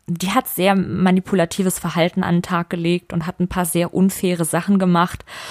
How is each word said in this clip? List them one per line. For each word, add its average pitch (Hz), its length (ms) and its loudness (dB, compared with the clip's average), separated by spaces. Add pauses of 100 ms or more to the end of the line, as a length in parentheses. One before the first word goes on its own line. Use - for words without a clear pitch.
die 180 240 -4
hat 254 160 0
sehr 196 280 2
manipulatives 185 1000 0
Verhalten 175 460 0
an 170 140 0
den 175 40 2
Tag 175 280 -4
gelegt 175 440 -2
und 165 140 -4
hat 180 140 -8
ein 180 80 0
paar 180 160 -2
sehr 170 280 -2
unfaire 180 520 0
Sachen 185 340 0
gemacht. 175 460 2 (260)